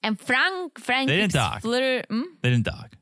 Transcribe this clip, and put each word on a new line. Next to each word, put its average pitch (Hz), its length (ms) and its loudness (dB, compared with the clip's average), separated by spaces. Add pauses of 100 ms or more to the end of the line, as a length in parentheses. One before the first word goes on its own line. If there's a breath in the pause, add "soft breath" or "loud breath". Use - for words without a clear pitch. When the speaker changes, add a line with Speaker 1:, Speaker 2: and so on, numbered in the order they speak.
Speaker 1:
and 214 160 0
Frank, 349 600 0
Frank 262 280 0
Speaker 2:
They 165 80 2
didn't 196 160 2
Speaker 1:
keeps 131 120 2
Speaker 2:
dock. 104 200 -2
Speaker 1:
flirt-, 254 440 -2
hmm? 226 140 -4 (220)
Speaker 2:
They 123 80 4
didn't 120 140 4
dock. - 260 -8 (100)